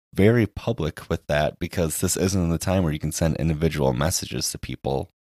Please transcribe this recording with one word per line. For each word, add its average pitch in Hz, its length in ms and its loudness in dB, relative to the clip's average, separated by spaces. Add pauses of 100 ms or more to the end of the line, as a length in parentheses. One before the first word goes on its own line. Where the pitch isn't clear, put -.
(140)
very 110 320 6
public - 640 -6
with - 180 -4
that, 73 320 0
because 85 400 -2
this 90 180 0
isn't 90 320 2
the 82 80 0
time 92 260 0
where 76 100 0
you 78 60 -4
can 78 120 -4
send 80 260 0
individual 73 560 0
messages 65 580 -2
to - 60 -10
people, 67 540 -6 (200)